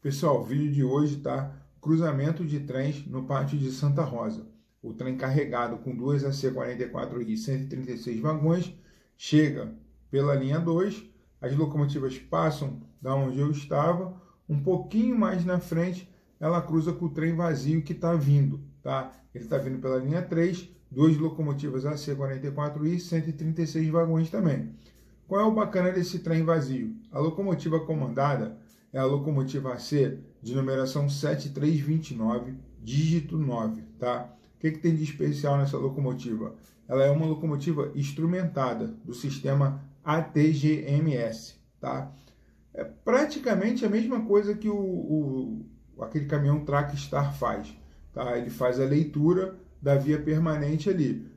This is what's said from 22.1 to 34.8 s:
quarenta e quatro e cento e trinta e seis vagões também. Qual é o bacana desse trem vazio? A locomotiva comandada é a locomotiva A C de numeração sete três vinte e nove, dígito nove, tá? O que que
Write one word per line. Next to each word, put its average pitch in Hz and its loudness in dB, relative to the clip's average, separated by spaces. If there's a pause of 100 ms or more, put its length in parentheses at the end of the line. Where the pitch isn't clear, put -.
quarenta 135 -6
e 139 -6
quatro 147 -4
e 175 0
cento 165 -2
e 160 -4
trinta 160 -2
e 160 0
seis 160 0
vagões 165 2
também. 160 0 (520)
Qual 196 0
é 214 4
o 220 4
bacana 190 2
desse 180 -2
trem 165 0
vazio? 135 0 (160)
A - -6
locomotiva 165 0
comandada 135 -2 (340)
é 131 -4
a 135 2
locomotiva 139 0
A 120 -8
C 139 2 (240)
de 113 -6
numeração 135 0
sete 147 -2
três 147 2
vinte 160 0
e 135 -8
nove, 120 -2 (280)
dígito 156 0
nove, 117 -2 (180)
tá? 123 -2 (240)
O - -20
que 156 0
que 156 -8